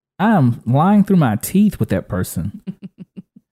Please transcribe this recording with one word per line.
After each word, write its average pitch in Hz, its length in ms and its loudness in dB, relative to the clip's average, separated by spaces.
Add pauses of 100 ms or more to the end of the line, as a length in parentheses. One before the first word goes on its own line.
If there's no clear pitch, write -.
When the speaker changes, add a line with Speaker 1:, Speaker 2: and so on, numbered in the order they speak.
(200)
Speaker 1:
I'm 170 460 2
lying 190 380 4
through 196 140 2
my 120 200 2
teeth 202 420 0
with 110 100 -2
that - 200 -4
person. 92 580 -6
Speaker 2:
<laughs> 190 60 -10 (800)